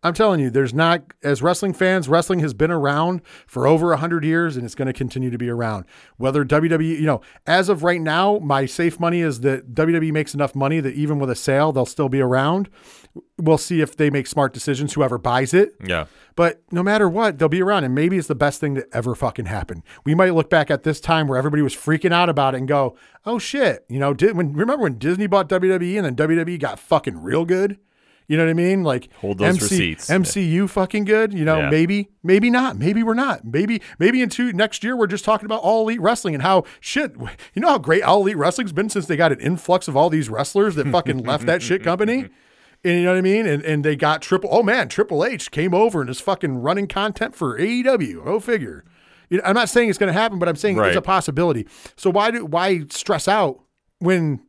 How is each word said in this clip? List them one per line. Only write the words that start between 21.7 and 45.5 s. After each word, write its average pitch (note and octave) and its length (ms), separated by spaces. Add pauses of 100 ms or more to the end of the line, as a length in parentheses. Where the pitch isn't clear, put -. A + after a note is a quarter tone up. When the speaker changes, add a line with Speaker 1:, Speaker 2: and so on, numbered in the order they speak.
Speaker 1:
freaking D#3+ 380
out F3 160
about C#3 280
it - 20
and C3 100
go, C#3 300 (280)
"Oh, A3+ 140
shit." A3+ 480
You B2 120
know, C#3+ 140
did, G3+ 220
when, E3 160
remember A#3 320
when C#3 140
Disney F3+ 300
bought F#3 200
W F#3 240
W F3+ 220
E - 20
and G3+ 100
then C3 100
W D#3 220
W E3+ 180
E - 20
got C3+ 200
fucking A#2 460
real C#3+ 220
good? F#3+ 320 (500)
You D3 80
know E3 80
what E3 60
I E3 40
mean? F3+ 300
Like, B2+ 240 (140)
Speaker 2:
Hold G2 160
those G2+ 100
Speaker 1:
M F3+ 80
C, E3 60 (140)
Speaker 2:
receipts. E2+ 340
Speaker 1:
M F3+ 160
C G3 180
U F3 240
fucking G3+ 380
good? G#3+ 280
You D#3+ 120
know, D#3+ 140
Speaker 2:
Yeah. C#3+ 100
Speaker 1:
maybe, F3+ 400 (120)
maybe G3+ 280
not. B3+ 280
Maybe F3+ 240
we're A3+ 120
not. A#3+ 320
Maybe, F#3 360 (160)
maybe A#3+ 240
in B3 80
two, B3 220
next G3+ 320
year B3 140
we're A3 100
just G3 160
talking G#3+ 220
about A3 160
All A3 220
Elite A3+ 180
Wrestling G3 320
and C3 100
how, F#3 220 (160)
shit, - 340 (380)
you G3 80
know E4+ 80
how C#4 80
great D#3+ 260
All G3 200
Elite G3+ 140
Wrestling's F3 360
been G3+ 160
since F#3+ 160
they E3 100
got D#3 160
an C3 80
influx F3+ 480
of B2 80
all D3+ 140
these D3+ 180
wrestlers D#3 480
that C#3 140
fucking D#3+ 340
left B2 220
that E3+ 160
shit F#3 200
company? G#3+ 520
Speaker 2:
<laughs> - 60 (440)
Speaker 1:
And F3 160
you F3 60
know F3+ 80
what F#3 40
I F#3 40
mean? G3+ 260
And, D3 160
and D#3 200
they D3+ 120
got D3+ 260
Triple, F#3 320
oh A3 80
man, G#3 280
Triple E3+ 360
H A#3+ 240
came F3 240